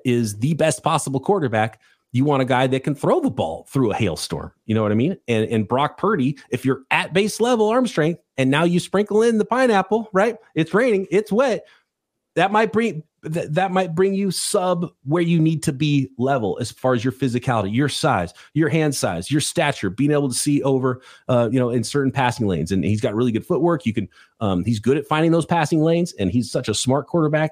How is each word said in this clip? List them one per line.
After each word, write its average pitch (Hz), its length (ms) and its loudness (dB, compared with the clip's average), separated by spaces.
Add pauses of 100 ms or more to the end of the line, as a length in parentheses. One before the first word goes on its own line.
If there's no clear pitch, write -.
is 117 340 0
the 143 140 0
best 156 280 0
possible 151 380 -2
quarterback, 117 600 0 (300)
you 123 120 2
want 143 180 2
a 127 40 0
guy 127 200 2
that 131 180 -2
can 143 120 -2
throw 240 240 0
the 285 100 0
ball 82 400 -4
through 123 220 0
a 92 40 -4
hailstorm. - 580 -4 (120)
You 110 80 -2
know 110 80 2
what 107 120 2
I - 20 2
mean? 147 220 0 (100)
And, 110 240 0
and 110 160 0
Brock 139 300 -2
Purdy, 160 400 0 (120)
if - 140 -4
you're 131 260 -2
at 160 240 -2
base 202 280 0
level 226 260 2
arm 240 180 2
strength, 165 360 -2 (160)
and 131 120 2
now 147 140 4
you 175 160 2
sprinkle 202 420 0
in 233 160 2
the 208 80 2
pineapple, 220 680 0
right? 214 240 2 (180)
It's 160 180 0
raining, 202 380 2
it's 208 200 0
wet. 233 360 0 (680)
That 185 160 2
might 220 220 2
bring, 208 300 -2 (280)
th-, 160 180 -4
that 180 220 -2
might 185 240 0
bring 190 180 2
you 196 160 0
sub 180 640 -2 (120)
where 160 200 0
you 170 160 2
need 160 240 2
to 151 100 -2
be 139 440 0
level 120 420 0
as 127 100 -6
far 127 240 0
as 113 100 0
your 127 100 -2
physicality, 117 600 -2
your 139 140 2
size, 107 460 0 (200)
your 156 140 2
hand 156 260 0
size, 92 380 -4
your 147 80 2
stature, 143 500 -2
being 147 220 0
able 143 160 2
to 123 80 -4
see 143 280 0
over, 131 380 0 (280)
uh, 120 200 2
you 127 100 0
know, 123 100 2
in 120 140 0
certain 135 280 0
passing 120 340 0
lanes. 87 280 0
And 92 100 0
he's 107 160 0
got 113 160 -2
really 120 160 0
good 107 140 -2
footwork. 170 400 0
You 110 80 0
can, 101 160 -4 (320)
um, 92 240 0
he's 107 140 -2
good 127 180 2
at 143 100 -6
finding 160 240 2
those 165 140 2
passing 165 360 0
lanes, 165 320 0
and 95 160 -2
he's 113 220 -2
such 139 160 -4
a 110 60 -2
smart 135 340 -2
quarterback, 156 440 0